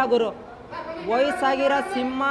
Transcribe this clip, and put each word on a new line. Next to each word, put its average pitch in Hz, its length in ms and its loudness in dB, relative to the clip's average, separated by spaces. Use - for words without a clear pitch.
ಗುರು. 233 240 2
ವಯಸ್ಸಾಗಿರೋ 269 840 2
ಸಿಂಹ 254 360 -2